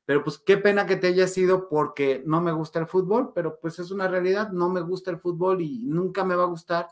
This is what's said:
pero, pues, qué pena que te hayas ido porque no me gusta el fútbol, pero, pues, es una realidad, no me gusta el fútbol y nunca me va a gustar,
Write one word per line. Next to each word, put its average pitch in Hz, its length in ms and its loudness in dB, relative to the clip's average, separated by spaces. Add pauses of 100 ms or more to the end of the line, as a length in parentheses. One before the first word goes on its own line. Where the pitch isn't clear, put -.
pero, 143 180 2
pues, 151 160 -6
qué 196 180 4
pena 202 300 2
que 185 100 2
te 170 120 0
hayas 185 300 2
ido 185 300 2
porque 143 560 0
no 160 160 2
me 170 120 0
gusta 160 260 -4
el 160 80 -2
fútbol, 190 480 0
pero, 160 260 -4
pues, 165 200 -8
es 175 100 -10
una 196 160 -4
realidad, 185 440 0
no 180 180 0
me 185 120 -2
gusta 180 300 -6
el 165 80 -4
fútbol 180 420 -2
y 131 260 -6
nunca 180 380 -2
me 185 120 0
va 180 80 2
a - 20 0
gustar, 170 460 -4